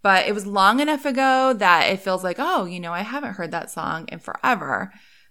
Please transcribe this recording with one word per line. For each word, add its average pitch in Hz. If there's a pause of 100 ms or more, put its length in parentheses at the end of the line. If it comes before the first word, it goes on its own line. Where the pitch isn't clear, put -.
But 190
it 208
was 202
long 202
enough 294
ago 262
that 185
it 190
feels 185
like, 180
"Oh, 302
you 180
know, 170
I 175
haven't 247
heard 165
that 170
song 160
in 165
forever," 139 (420)